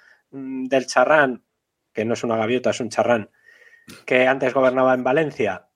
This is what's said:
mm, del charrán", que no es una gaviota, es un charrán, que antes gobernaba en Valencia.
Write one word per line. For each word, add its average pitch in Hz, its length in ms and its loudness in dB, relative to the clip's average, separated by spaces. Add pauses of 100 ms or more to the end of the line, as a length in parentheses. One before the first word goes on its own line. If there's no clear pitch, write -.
(300)
mm, 131 360 -8
del 127 200 0
charrán", 131 560 2 (500)
que 110 120 -4
no 117 100 -2
es 107 100 -6
una 117 120 -2
gaviota, 110 340 0
es - 100 -6
un 113 100 -6
charrán, 110 400 0 (760)
que 127 220 2
antes 131 260 0
gobernaba 131 400 2
en 127 100 -4
Valencia. 131 720 -2